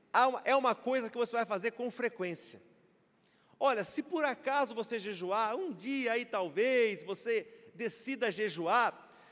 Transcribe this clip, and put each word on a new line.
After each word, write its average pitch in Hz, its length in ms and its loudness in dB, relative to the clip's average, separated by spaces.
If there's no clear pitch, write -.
há 247 160 6
uma, 254 160 0
é 262 120 4
uma 254 180 4
coisa 247 380 0
que 240 60 -8
você 233 140 0
vai 233 140 0
fazer 208 280 -2
com 240 180 -4
frequência. 185 680 -6
Olha, 240 240 4
se - 180 -2
por 320 240 0
acaso 269 480 0
você 226 240 -4
jejuar, 202 580 -2
um 359 160 -6
dia 233 420 -2
aí 233 120 -2
talvez 208 760 2
você 196 440 -2
decida 226 560 -4
jejuar, 185 800 0